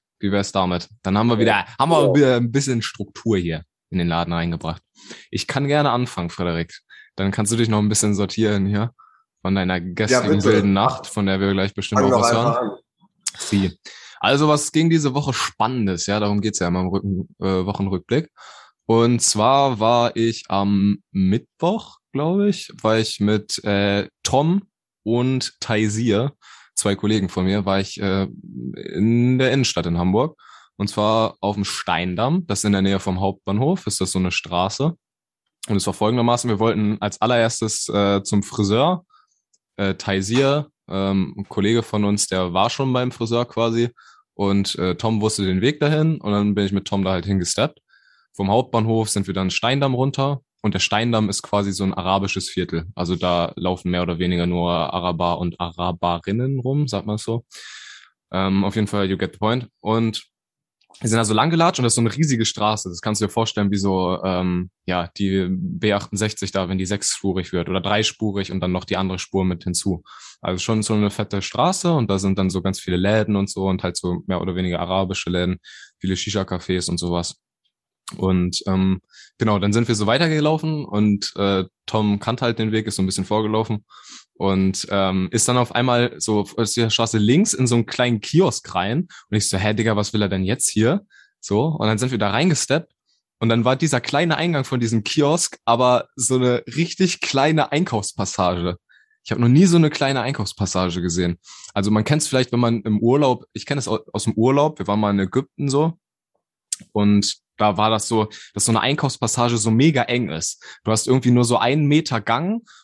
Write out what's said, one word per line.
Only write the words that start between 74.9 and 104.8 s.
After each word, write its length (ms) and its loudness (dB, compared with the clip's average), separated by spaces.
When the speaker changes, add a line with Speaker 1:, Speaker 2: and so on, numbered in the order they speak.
Speaker 1:
Läden, 280 0
viele 180 -2
Shisha-Cafés 720 -4
und 80 -4
sowas. 380 -4
Und, 500 0
ähm, 340 2
genau, 220 2
dann 120 0
sind 140 2
wir 80 0
so 120 -2
weitergelaufen 800 0
und, 520 0
äh, 280 0
Tom 320 0
kannte 260 -4
halt 140 0
den 140 -2
Weg, 140 -2
ist 100 -6
so 60 0
ein 40 0
bisschen 180 -2
vorgelaufen 600 -2
und, 560 0
ähm, 400 0
ist 160 0
dann 100 2
auf 200 0
einmal 420 2
so 260 0
aus 160 -2
der 180 0
Straße 280 0
links 360 4
in 140 0
so 80 2
einen 100 2
kleinen 340 0
Kiosk 540 0
rein 320 -2
und 60 0
ich 120 0
so, 100 -2
„Hä, 160 0
Digga, 200 2
was 180 -2
will 100 0
er 60 0
denn 160 -2
jetzt 240 -2
hier?“ 340 2
So, 260 0
und 200 -2
dann 120 0
sind 120 -2
wir 80 -2
da 120 0
reingesteppt 600 0
und 100 0
dann 160 2
war 120 4
dieser 240 0
kleine 360 0
Eingang 280 0
von 160 -2
diesem 240 0
Kiosk 600 0
aber 520 2
so 180 -2
eine 320 2
richtig 540 -2
kleine 500 2
Einkaufspassage. 1080 -2
Ich 80 -8
hab 80 -4
noch 100 4
nie 180 8
so 100 6
eine 140 6
kleine 320 -2
Einkaufspassage 800 -2
gesehen. 380 -2
Also 180 0
man 120 4
kennt's 220 0
vielleicht, 240 0
wenn 100 0
man 220 2
im 160 0
Urlaub, 540 2
ich 140 -12
kenn 120 -2
das 80 -4
au-, 140 -2
aus 120 -4
dem 80 0
Urlaub, 480 2